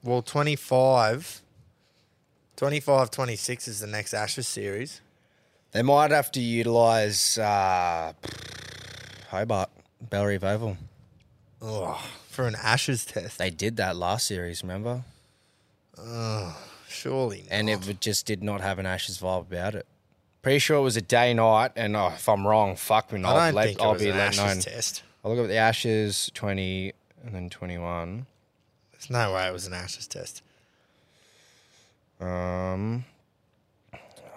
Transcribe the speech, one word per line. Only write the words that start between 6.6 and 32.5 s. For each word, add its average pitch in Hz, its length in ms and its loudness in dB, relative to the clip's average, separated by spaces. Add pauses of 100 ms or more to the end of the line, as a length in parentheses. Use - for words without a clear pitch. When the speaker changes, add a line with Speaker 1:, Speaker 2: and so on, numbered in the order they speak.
Speaker 2:
uh, 90 760 2 (1160)
Hobart, 98 400 0 (300)
Bellerive 101 440 0
Oval. 104 320 -2 (840)
Speaker 1:
Oh, 107 400 -6 (280)
for 127 180 -4
an 110 80 -2
Ashes 117 500 0
test. - 340 -8
Speaker 2:
They 92 120 0
did 104 280 -2
that 95 180 0
last 90 320 0
series, 87 340 -6
remember? 110 400 -6 (960)
Speaker 1:
Oh, 110 580 -6 (320)
surely 127 640 -4
Speaker 2:
And 107 180 0
it 107 60 4
Speaker 1:
not. 95 60 -4
Speaker 2:
w-, 95 200 -6
just - 260 -2
did 101 160 -4
not 101 180 -2
have 95 180 -2
an 95 80 -4
Ashes 92 320 -4
vibe 92 240 -2
about 92 320 -6
it. - 120 -10 (560)
Pretty 139 180 4
sure 151 180 4
it 139 40 4
was 123 140 2
a 110 60 -2
day 120 320 4
night, 113 420 6
and, 107 200 0
oh, 95 180 2
if - 140 -6
I'm 101 180 4
wrong, 104 300 4
fuck - 360 2
me, 95 120 -4
Speaker 1:
I 92 40 2
Speaker 2:
I'll 139 80 6
Speaker 1:
don't 165 180 4
Speaker 2:
let, 107 120 4
Speaker 1:
think 101 140 -2
it - 20 0
Speaker 2:
I'll 110 120 4
Speaker 1:
was 95 80 -2
Speaker 2:
be 101 80 2
Speaker 1:
an 95 60 0
Speaker 2:
let 101 120 2
Speaker 1:
Ashes 101 100 0
Speaker 2:
known. 98 220 2
Speaker 1:
test. - 420 -6 (220)
Speaker 2:
I'll 107 100 0
look 120 100 0
at 104 40 -4
the 104 80 0
Ashes 110 800 2
twenty 95 580 -4 (320)
and 117 80 -12
then 90 160 -8
twenty-one. 87 800 -8 (640)
Speaker 1:
There's - 180 -20
no 117 260 0
way 92 120 0
it 92 60 -4
was 90 160 -8
an 90 60 -10
Ashes 90 340 -10
test. - 340 -14 (1800)
Speaker 2:
Um, 92 840 -4 (1300)